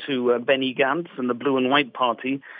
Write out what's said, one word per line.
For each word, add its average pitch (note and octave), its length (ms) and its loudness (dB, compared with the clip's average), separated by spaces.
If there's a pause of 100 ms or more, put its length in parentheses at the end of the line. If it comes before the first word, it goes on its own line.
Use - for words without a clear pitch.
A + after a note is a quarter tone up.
to, B2 240 2
uh, A#2+ 60 2
Benny C3 360 0
Gantz C#3+ 420 0
and B2+ 140 -2
the A#2+ 40 0
Blue C3+ 220 0
and B2+ 140 2
White C#3 220 2
Party. C3 500 -2 (180)